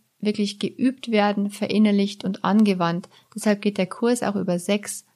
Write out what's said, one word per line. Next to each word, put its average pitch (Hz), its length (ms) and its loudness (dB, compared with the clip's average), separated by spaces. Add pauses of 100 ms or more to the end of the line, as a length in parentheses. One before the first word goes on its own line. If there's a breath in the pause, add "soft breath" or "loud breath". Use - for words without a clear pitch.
(200)
wirklich 208 400 -2
geübt 254 520 -2
werden, 202 400 2
verinnerlicht 202 720 0
und 190 200 -6
angewandt. 185 640 2 (260 soft breath)
Deshalb 208 260 0
geht 208 160 0
der 185 100 0
Kurs 240 360 0
auch 202 120 -2
über 185 220 0
sechs 202 480 -4 (100)